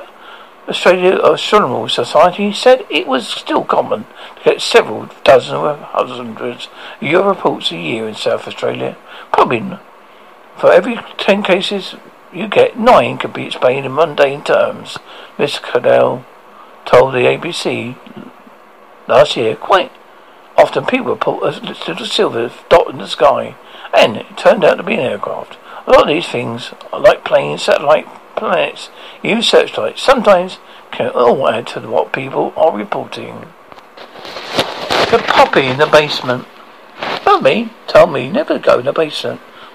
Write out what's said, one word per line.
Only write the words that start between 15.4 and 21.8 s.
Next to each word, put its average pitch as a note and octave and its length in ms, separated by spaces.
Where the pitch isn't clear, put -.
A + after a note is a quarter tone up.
Cadell B2 640
told C3 280
the B2 140
A C#3 100
B D3 140
C B2 440
last B2+ 280
year. A2+ 200
Quite - 360
often D3+ 300
people B3+ 220
report A2 360
a G#2 180
little - 440